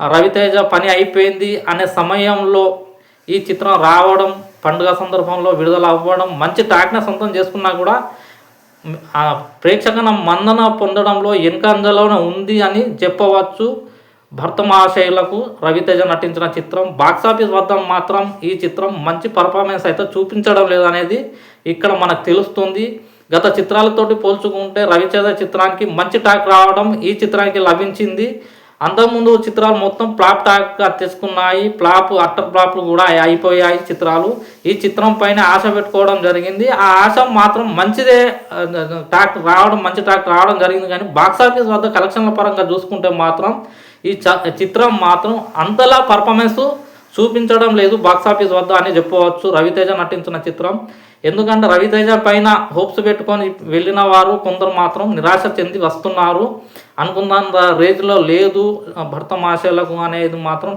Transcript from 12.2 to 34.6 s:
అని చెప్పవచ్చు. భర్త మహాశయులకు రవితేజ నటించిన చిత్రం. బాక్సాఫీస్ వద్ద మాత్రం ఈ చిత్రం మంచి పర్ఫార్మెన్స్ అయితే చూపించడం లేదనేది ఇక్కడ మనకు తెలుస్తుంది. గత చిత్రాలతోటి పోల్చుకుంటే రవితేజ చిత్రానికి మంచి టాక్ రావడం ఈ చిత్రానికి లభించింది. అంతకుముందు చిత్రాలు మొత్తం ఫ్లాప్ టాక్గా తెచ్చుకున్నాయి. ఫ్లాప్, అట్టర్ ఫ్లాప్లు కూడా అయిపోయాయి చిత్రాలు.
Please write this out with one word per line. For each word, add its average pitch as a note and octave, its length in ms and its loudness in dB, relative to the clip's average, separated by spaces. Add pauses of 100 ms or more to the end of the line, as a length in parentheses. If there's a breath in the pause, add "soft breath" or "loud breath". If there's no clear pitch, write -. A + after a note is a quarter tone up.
అని G#3 340 -2
చెప్పవచ్చు. G3 840 -2 (520 loud breath)
భర్త E3+ 280 -6
మహాశయులకు F#3 840 2 (180)
రవితేజ F3 380 0
నటించిన E3+ 420 -2 (140)
చిత్రం. F3+ 340 -4
బాక్సాఫీస్ G#3+ 580 0
వద్ద F#3+ 240 0
మాత్రం G3 600 -2 (100)
ఈ F3 200 -4
చిత్రం F3+ 420 -6
మంచి E3+ 240 -4
పర్ఫార్మెన్స్ C#4 560 -2
అయితే F3 180 -2
చూపించడం G3 640 0
లేదనేది F3+ 640 0 (360 loud breath)
ఇక్కడ E3 240 -2
మనకు F3 340 -2
తెలుస్తుంది. G3 760 -2 (360 soft breath)
గత F#3+ 240 2
చిత్రాలతోటి G#3+ 560 0
పోల్చుకుంటే G3 720 -2
రవితేజ G3 560 0
చిత్రానికి F#3+ 440 -2
మంచి F3+ 340 -2
టాక్ G3+ 300 2
రావడం F#3+ 520 4
ఈ G3+ 220 -2
చిత్రానికి G3+ 360 0
లభించింది. G3 840 -2 (400 loud breath)
అంతకుముందు A3+ 640 2
చిత్రాలు A3 280 2
మొత్తం G#3+ 400 -4
ఫ్లాప్ G3 300 2
టాక్గా G3 420 2
తెచ్చుకున్నాయి. F#3 800 -2
ఫ్లాప్, F#3+ 440 2
అట్టర్ E3+ 380 0
ఫ్లాప్లు F#3 300 2
కూడా E3+ 220 2
అయిపోయాయి F3 720 2
చిత్రాలు. F3 640 -2 (280 loud breath)